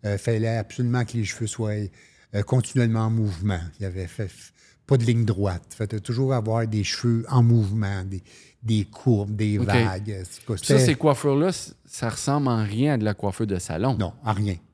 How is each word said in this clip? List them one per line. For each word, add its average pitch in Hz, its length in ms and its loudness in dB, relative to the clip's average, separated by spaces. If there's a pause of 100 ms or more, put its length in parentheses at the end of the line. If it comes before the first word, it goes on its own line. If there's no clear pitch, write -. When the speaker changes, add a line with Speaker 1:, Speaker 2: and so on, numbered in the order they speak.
Speaker 1:
Euh, 101 100 0
fallait 113 400 0
absolument 120 480 -2
que 117 140 -6
les 110 60 -2
cheveux 110 220 -6
soient, 107 260 -4 (600)
euh, 104 80 0
continuellement 117 640 2
en 110 40 0
mouvement. 101 500 0 (180)
Il - 40 -8
y 101 40 -6
avait 92 200 -6
fait, 101 200 -8
f-, - 260 -16 (340)
pas 139 100 4
de 117 80 2
ligne 117 220 2
droite. 98 360 0 (140)
Fait, 110 100 -4
t'as 107 140 -6
toujours 127 320 -2
avoir 113 340 0
des 107 180 0
cheveux 117 440 -2
en 127 140 4
mouvement, 104 640 2
des, 95 180 -8 (400)
des 110 240 2
courbes, 104 500 0
des 104 220 0
Speaker 2:
Ok. - 80 0
Speaker 1:
vagues. 101 580 0
C'est - 200 -18
pas, 113 100 -4
Speaker 2:
Puis 95 100 -8
ça, 139 140 6
Speaker 1:
c'était 131 140 6
Speaker 2:
ces - 20 4
coiffures-là, 143 580 2
c-, - 200 -10 (120)
ça - 240 -6
ressemble 139 400 0
en 113 160 2
rien 123 300 0
à - 20 0
de 107 80 0
la 107 80 0
coiffure 101 340 -4
de 98 120 -2
salon. 92 400 -2
Speaker 1:
Non, 92 160 -2 (100)
à 110 80 0
rien. 101 240 0 (180)